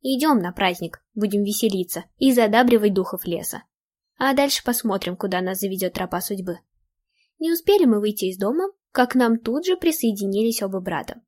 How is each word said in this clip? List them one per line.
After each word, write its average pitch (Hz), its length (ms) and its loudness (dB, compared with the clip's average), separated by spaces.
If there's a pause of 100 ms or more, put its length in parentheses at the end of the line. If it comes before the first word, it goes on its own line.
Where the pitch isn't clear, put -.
Идем 269 380 2
на 180 120 -2
праздник, 180 520 -4 (120)
будем 202 280 0
веселиться 196 600 -2 (140)
и 269 140 4
задабривать 226 640 4
духов 185 320 -2
леса. - 380 -6 (540)
А 269 160 0
дальше 277 300 2
посмотрим, 190 540 -2
куда 185 240 -2
нас 185 180 -4
заведет 190 340 -4
тропа 180 280 -4
судьбы». 185 380 -8 (800)
Не 320 120 0
успели 349 340 4
мы 220 140 4
выйти 214 260 -2
из 185 120 -4
дома, 247 280 -2 (260)
как 247 200 2
к - 40 -2
нам 233 240 4
тут 254 260 -4
же 370 120 0
присоединились 220 840 -2
оба 190 180 -4
брата. 180 480 -8